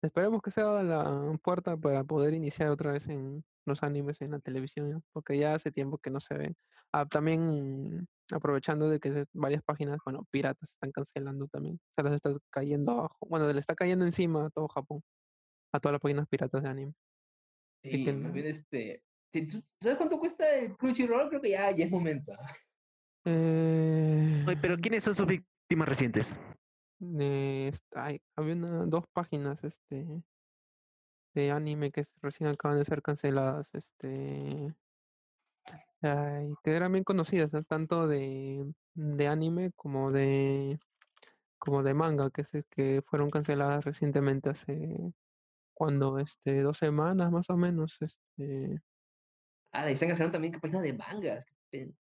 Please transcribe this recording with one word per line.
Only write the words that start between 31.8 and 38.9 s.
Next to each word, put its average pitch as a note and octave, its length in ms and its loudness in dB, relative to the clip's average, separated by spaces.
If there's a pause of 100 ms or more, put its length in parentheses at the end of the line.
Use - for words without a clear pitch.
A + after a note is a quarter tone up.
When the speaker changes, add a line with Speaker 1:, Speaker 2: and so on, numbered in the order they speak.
Speaker 1:
que D3 120 -4
s-, - 180 -8
recién C#3+ 300 -4
acaban D3 280 0
de C#3+ 60 2
ser D3 180 -2
canceladas, C#3 720 0
este, C#3 1000 -8 (1300)
ay, D3 500 -2 (100)
que D#3 140 2
eran F3+ 160 2
bien F#3+ 120 2
conocidas, E3+ 480 2
¿no? D#3 120 -2
Tanto D#3+ 420 0
de, C3+ 640 -4 (240)